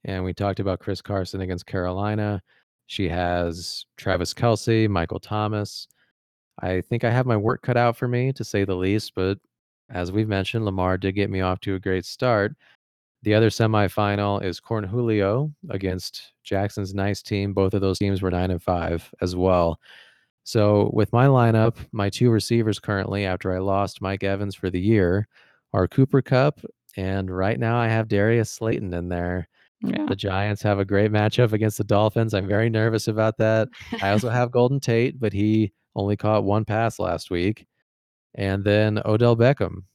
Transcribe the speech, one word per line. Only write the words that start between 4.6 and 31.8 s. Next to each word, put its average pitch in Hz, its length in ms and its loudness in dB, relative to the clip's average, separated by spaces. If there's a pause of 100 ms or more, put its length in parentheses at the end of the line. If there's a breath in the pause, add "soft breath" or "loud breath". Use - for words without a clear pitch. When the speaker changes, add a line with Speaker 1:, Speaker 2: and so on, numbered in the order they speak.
Speaker 1:
Michael 92 300 -2
Thomas. 107 680 -6 (720)
I 92 200 -2
think 117 220 -4
I 113 80 2
have 127 160 2
my 113 100 2
work 104 240 0
cut 123 160 0
out 120 180 2
for 127 120 -4
me, 123 260 0
to 113 100 -8
say 101 220 -2
the 95 100 -2
least, 95 400 0
but 95 220 0 (540)
as 90 200 -4
we've 107 160 0
mentioned, 104 380 -2
Lamar 92 320 0
did 95 160 -2
get 101 160 -2
me 95 120 -2
off 92 200 -2
to 98 140 -4
a 95 40 -6
great 92 260 -2
start. 113 500 0 (680 soft breath)
The 104 140 2
other 110 140 6
semifinal 101 920 0
is 90 160 -6
Corn 110 240 -6
Julio 113 680 0 (180)
against 92 600 -6 (120)
Jackson's 98 520 -4
nice 98 260 -2
team. 101 320 -2
Both 95 220 2
of 95 60 0
those 95 180 0
teams 98 240 0
were 92 80 0
nine 90 200 0
and 87 120 -2
five 85 480 -2 (100)
as 90 140 -2
well. 90 440 2 (640 loud breath)
So 104 500 4
with 107 180 0
my 120 140 6
lineup, 117 500 4 (160)
my 101 180 -2
two 120 200 2
receivers 110 500 2
currently, 101 460 -2
after 92 280 -2
I 92 60 -2
lost 98 420 -2
Mike 95 220 -4
Evans 98 320 -4
for 92 140 -4
the 92 100 -2
year, 101 480 2 (460 soft breath)
are 92 160 2
Cooper 135 320 4
Kupp, 135 400 0 (340)
and 95 340 -4
right 95 300 -2
now 117 180 0
I 117 120 2
have 110 180 0
Darius 107 440 2
Slayton 110 420 -4
in 87 160 -4
there. 87 400 -4 (320 soft breath)
Speaker 2:
Yeah. - 260 -4
Speaker 1:
The - 80 -2
Giants 101 460 -4
have 101 180 2
a 98 60 0
great 101 260 2
matchup 107 420 2
against 107 240 0
the 110 60 -4